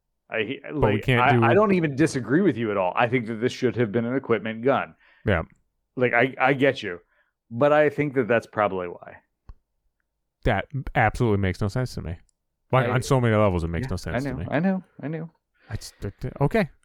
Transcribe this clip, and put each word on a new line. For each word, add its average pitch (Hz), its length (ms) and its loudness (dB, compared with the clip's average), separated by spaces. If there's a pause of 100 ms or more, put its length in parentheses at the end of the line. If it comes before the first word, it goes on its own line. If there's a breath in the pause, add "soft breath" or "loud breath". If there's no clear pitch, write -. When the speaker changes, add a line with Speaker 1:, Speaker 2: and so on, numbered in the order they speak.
(280)
Speaker 1:
I 113 120 -4
he-, 120 240 -4
Speaker 2:
But 151 100 -10
we 147 60 -2 (140)
Speaker 1:
like, - 100 -4
Speaker 2:
can't 123 180 2
Speaker 1:
I, 135 120 6
Speaker 2:
do 117 100 4
Speaker 1:
I 143 100 4
don't 208 180 4
even 160 220 0
disagree 135 460 2
with 160 160 2
you 113 160 -2
at 98 40 0
all. 92 200 0
I 123 100 2
think 117 220 0
that 117 80 -6
this 117 160 -2
should 113 240 -2
have 113 160 0
been 117 120 0
an 123 120 -4
equipment 113 460 -4
gun. 110 340 0 (280 soft breath)
Speaker 2:
Yeah. 87 180 2 (540)
Speaker 1:
Like, 123 160 2
I, 123 260 2
I 131 140 4
get 131 300 2
you. 90 160 -8 (500)
But 135 240 2
I 151 180 4
think 147 240 -4
that 123 120 0
that's 113 220 0
probably 95 400 -2
why. - 300 -16 (1300)
Speaker 2:
That 101 220 0 (300)
absolutely 110 420 2
makes 95 220 -2
no 107 80 -2
sense 127 260 -4
to - 80 -10
me. 85 140 -10 (560)
Like, 127 160 4
Speaker 1:
I - 20 0
Speaker 2:
on 120 120 0
so 135 180 2
many 113 160 2
levels, 98 260 2
it 82 60 -2
makes 82 180 -4
Speaker 1:
Yeah, - 40 -8
Speaker 2:
no 92 60 -6
sense 107 300 -6
Speaker 1:
I 139 40 -6
know, 123 60 -8
Speaker 2:
to 135 40 -8
me. - 100 -8
Speaker 1:
I 131 80 0
know, 185 240 0 (180)
I 160 80 -10
know. 160 220 -10 (400)
Speaker 2:
I 110 60 -8
just, - 180 -12 (460)
okay. 151 280 2 (160)